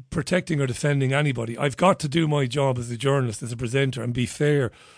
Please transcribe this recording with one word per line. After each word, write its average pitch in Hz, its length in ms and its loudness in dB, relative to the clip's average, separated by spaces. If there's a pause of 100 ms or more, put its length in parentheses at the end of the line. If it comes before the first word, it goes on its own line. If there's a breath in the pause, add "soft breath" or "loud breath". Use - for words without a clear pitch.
(100)
protecting 175 500 0
or 139 60 2
defending 135 460 0
anybody. 120 460 0
I've 139 180 0
got 180 240 4
to 151 80 -4
do 156 200 0
my 147 180 2
job 131 320 0
as 120 120 -6
a 120 60 -6
journalist, 131 460 0
as 117 100 -8
a 120 40 -8
presenter, 127 460 -2
and 120 120 -4
be 123 120 0
fair 143 440 0 (280 soft breath)